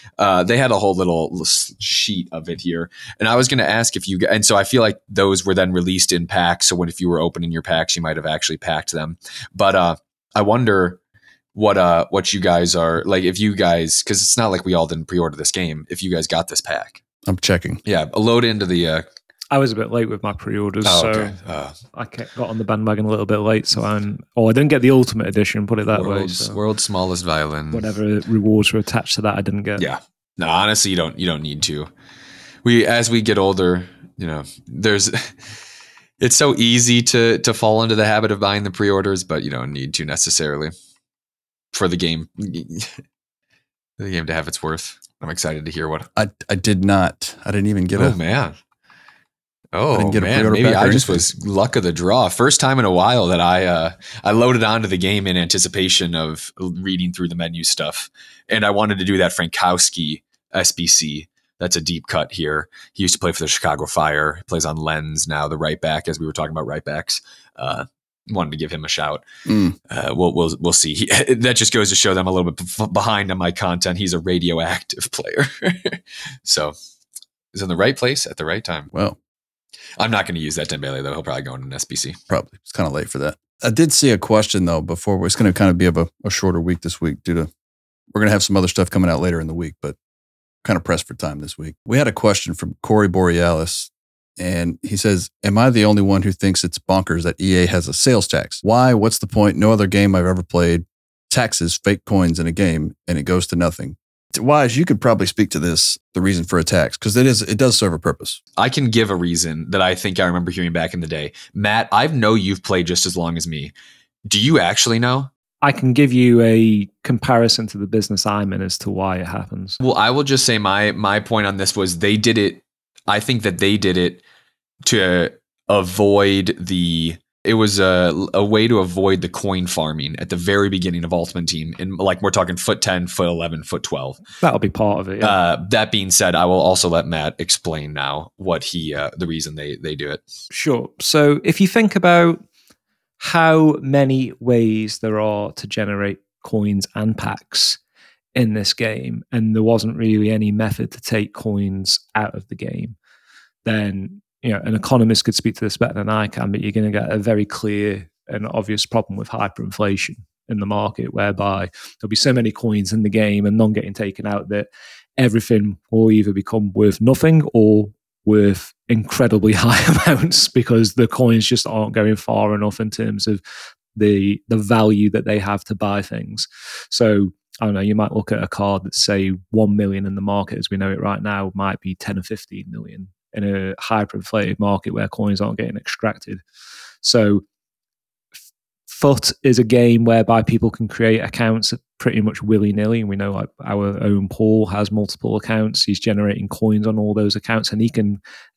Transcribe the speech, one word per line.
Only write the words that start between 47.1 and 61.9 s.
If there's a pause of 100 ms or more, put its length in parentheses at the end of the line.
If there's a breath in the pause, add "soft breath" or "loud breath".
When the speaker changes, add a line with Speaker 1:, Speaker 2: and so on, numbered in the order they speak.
Speaker 2:
I
didn't
even
get
Speaker 1:
Oh,
Speaker 2:
a
Speaker 1:
man. (1200 soft breath)
Speaker 2:
I
didn't
Speaker 1:
Oh,
Speaker 2:
get
a
Speaker 1:
man.
Speaker 2:
pre-order
Speaker 1:
Maybe
Speaker 2:
pack
or
Speaker 1:
I
just
Speaker 2:
anything.
Speaker 1:
was
luck
of
the
draw.
First
time
in
a
while
that
I,
uh, (320 loud breath)
I
loaded
onto
the
game
in
anticipation
of
reading
through
the
menu
stuff. (380 loud breath)
And
I
wanted
to
do
that
Frankowski (300)
S
B
C. (320)
That's
a
deep